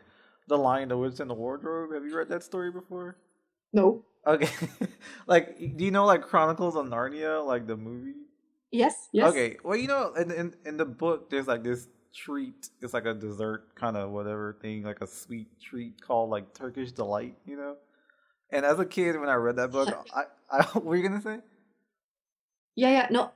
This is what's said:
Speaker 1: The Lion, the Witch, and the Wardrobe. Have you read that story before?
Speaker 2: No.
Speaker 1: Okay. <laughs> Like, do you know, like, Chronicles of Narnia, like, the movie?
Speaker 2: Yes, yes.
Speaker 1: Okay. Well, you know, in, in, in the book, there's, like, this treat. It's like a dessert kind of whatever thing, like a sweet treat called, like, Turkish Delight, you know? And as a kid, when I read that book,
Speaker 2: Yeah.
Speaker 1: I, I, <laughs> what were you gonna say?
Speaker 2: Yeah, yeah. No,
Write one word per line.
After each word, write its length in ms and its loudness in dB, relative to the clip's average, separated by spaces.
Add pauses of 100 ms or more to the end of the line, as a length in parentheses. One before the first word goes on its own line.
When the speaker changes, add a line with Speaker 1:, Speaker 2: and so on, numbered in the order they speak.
(480)
Speaker 1:
The 100 4
Lion, 320 2
the 80 0
Witch, 220 -2
and 100 -6
the 60 -6
Wardrobe. 580 -6
Have 120 -6
you 120 -8
read 120 -4
that 140 -6
story 280 -6
before? 460 -12 (560)
Speaker 2:
No. 320 6 (200)
Speaker 1:
Okay. 260 4
<laughs> 360 -6 (400)
Like, 300 6 (180)
do 80 -2
you 80 2
know, 140 6
like, 160 8
Chronicles 560 2
of 80 0
Narnia, 600 -2
like, 220 -2
the 80 -4
movie? 380 -10 (580)
Speaker 2:
Yes, 400 2
yes. 180 6
Speaker 1:
Okay. 340 0
Well, 140 -2
you 100 -2
know, 260 0
in, 180 -2
in, 240 -6 (100)
in 120 -8
the 80 2
book, 440 -2
there's, 180 -2
like, 160 0
this 260 -4 (240)
treat. 560 -10 (120)
It's 120 -8
like 120 -2
a 80 0
dessert 640 -8
kind 220 -4
of 140 -6
whatever 500 -6
thing, 220 -8
like 180 -10
a 60 -10
sweet 520 -16
treat 420 -14
called, 280 0
like, 240 -6
Turkish 400 -10
Delight, 520 -4
you 120 -12
know? 180 -10 (760)
And 140 0
as 140 4
a 60 0
kid, 340 0
when 100 -2
I 60 4
read 220 2
that 140 0
book, 180 0
Speaker 2:
Yeah. 140 -6 (120)
Speaker 1:
I, 80 0 (260)
I, 140 6
<laughs> 100 -6
what 120 -2
were 100 0
you 120 2
gonna 140 -4
say? 180 -8 (1400)
Speaker 2:
Yeah, 160 4
yeah. 180 6
No, 260 2